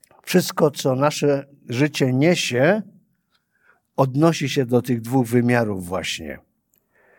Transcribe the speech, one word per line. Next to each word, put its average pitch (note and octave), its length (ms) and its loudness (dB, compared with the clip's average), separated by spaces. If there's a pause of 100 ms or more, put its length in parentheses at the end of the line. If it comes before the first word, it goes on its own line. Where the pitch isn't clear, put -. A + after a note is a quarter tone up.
(220)
Wszystko, E3+ 480 0
co C3+ 240 -2
nasze C#3+ 520 0 (220)
życie C3 440 0
niesie, D3+ 680 2 (1120)
odnosi C#3 520 2
się C3 180 -2
do A#2+ 160 2
tych A#2+ 180 -2
dwóch A#2+ 260 0
wymiarów A#2 600 0
właśnie. E2+ 520 -8 (800)